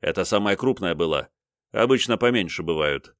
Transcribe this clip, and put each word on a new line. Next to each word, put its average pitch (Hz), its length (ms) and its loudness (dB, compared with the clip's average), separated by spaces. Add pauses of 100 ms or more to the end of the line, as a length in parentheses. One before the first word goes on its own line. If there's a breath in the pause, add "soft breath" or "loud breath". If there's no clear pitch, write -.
Это - 240 -2
самая 101 300 0
крупная 95 380 0
была. 78 360 -2 (420)
Обычно 117 460 2
поменьше 113 460 0
бывают. 76 560 -2